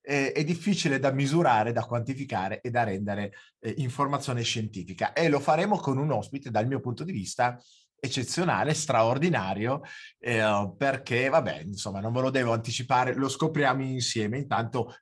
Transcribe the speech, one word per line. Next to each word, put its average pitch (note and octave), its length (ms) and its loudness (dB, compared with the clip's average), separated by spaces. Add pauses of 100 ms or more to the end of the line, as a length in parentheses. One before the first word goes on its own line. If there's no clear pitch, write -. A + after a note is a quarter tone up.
eh, C#3 320 0
è D#3 100 2
difficile E3+ 560 2
da C#3 120 4
misurare, C3+ 600 4
da A2+ 140 -2
quantificare A#2 760 -4
e B2 100 -8
da A#2+ 140 2
rendere, G2+ 480 -2 (280)
eh, A2+ 180 -6
informazione C3+ 640 -2
scientifica. G2+ 720 -4
E E3 160 4
lo C#3+ 100 4
faremo F3+ 380 2
con C3+ 200 0
un D3 140 0
ospite, B2+ 400 -4
dal A2 160 2
mio C3+ 140 -2
punto B2 240 -6
di F#3+ 80 -6
vista, B2 440 -2 (420)
eccezionale, C3+ 760 0
straordinario, A#2+ 1080 2 (360)
eh, G#2+ 600 2
perché, C3 520 0
vabbè, G#2+ 360 2
insomma, G2 340 -8
non A2+ 140 -4
ve B2+ 80 0
lo C3 80 2
devo B2 240 2
anticipare, B2 600 0
lo C3+ 160 0
scopriamo C#3+ 540 2
insieme. A#2+ 540 -2
Intanto A#2 640 -2